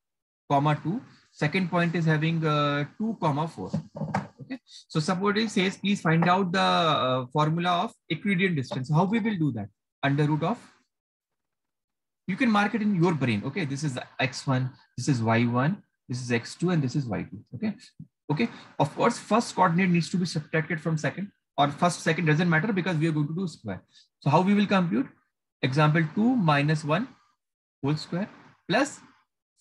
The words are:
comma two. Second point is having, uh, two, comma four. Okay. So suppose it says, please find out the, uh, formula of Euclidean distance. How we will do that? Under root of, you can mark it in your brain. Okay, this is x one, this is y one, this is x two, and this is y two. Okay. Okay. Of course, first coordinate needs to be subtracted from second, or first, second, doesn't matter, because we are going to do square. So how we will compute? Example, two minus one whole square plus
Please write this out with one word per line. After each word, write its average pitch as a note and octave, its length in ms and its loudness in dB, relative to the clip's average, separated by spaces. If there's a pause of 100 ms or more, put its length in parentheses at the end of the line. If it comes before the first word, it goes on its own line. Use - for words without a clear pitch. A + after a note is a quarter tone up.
(500)
comma D3 320 2
two. G#3 200 -4 (320)
Second E3+ 360 -2
point E3+ 240 0
is E3+ 120 0
having, D#3+ 400 2
uh, D3 400 0 (120)
two, G#3+ 240 -4
comma D3+ 260 0
four. F#2+ 220 -10 (720)
Okay. C4 180 -12 (280)
So D#3 140 -4
suppose G3 360 -2
it A3 120 -2
says, F#3+ 280 0
please G3 220 -2
find E3 280 2
out F3+ 260 2
the, F#3+ 60 0
uh, D3 760 2
formula E3+ 500 0
of A#3 100 -6 (140)
Euclidean F3+ 480 0
distance. C3 340 -4
How D#3 140 4
we G#3+ 160 2
will G#3+ 180 0
do D3+ 140 0
that? G#2+ 160 -8 (340)
Under C#3 220 2
root D3+ 200 0
of, G#3+ 140 -2 (1700)
you F3+ 100 -4
can B3 120 2
mark G#3 260 2
it G#3+ 60 0
in G#3 140 2
your D#3+ 180 2
brain. A#2+ 320 0
Okay, D#3+ 200 -4
this C#3 180 -6
is B2 160 -4 (200)
x - 280 -4
one, B2+ 240 0 (240)
this B2 140 -4
is A#2+ 120 2
y A#2 220 2
one, B2 400 0 (240)
this B2+ 140 -6
is B2 100 -4
x A#2 240 -2
two, F3 140 -2
and E3+ 120 2
this B2+ 140 -4
is C#3 100 -2
y F2+ 240 -4
two. G2+ 140 -16 (120)
Okay. G#3 200 -4 (560)
Okay. A#3 180 0 (300)
Of D3+ 160 0
course, C#4 240 0
first - 340 0
coordinate F#3 360 2
needs E3+ 220 2
to F#3 60 -2
be F3 80 0
subtracted D#3 560 -4
from D#3+ 160 -2
second, E3 340 -6 (260)
or C#3+ 120 4
first, E3+ 320 0
second, E3 240 0
doesn't D#3 240 4
matter, E3+ 240 2
because F#3 240 -2
we D#3+ 100 2
are E3 40 2
going D3+ 160 0
to D#3+ 80 -6
do F#3+ 120 -4
square. - 360 -10 (380)
So - 100 0
how E3 100 6
we G3+ 140 4
will G3+ 100 4
compute? G3 420 0 (540)
Example, D3+ 420 4 (120)
two A#3+ 200 4
minus D3+ 480 2
one F3 240 -2 (760)
whole D3 120 2
square F3 340 -6 (380)
plus B3+ 320 0 (600)